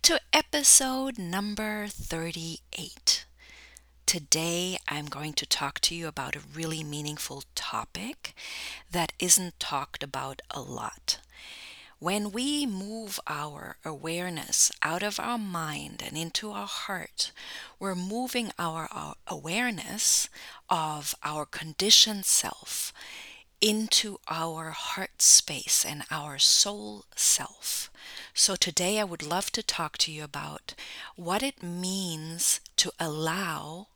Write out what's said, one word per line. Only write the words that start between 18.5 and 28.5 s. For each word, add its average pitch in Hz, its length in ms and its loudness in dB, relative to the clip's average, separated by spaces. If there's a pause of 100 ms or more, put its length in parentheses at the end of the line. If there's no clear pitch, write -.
our, 160 320 -2
our 151 240 -8 (120)
awareness 190 1000 0 (420)
of 156 540 0
our 151 220 -2
conditioned 196 800 6
self - 680 0 (680)
into 214 560 4 (100)
our 160 440 -4
heart - 500 -4
space - 680 6
and 147 240 -6
our 147 260 -6
soul 208 680 4 (100)
self. - 760 0 (440)
So - 220 4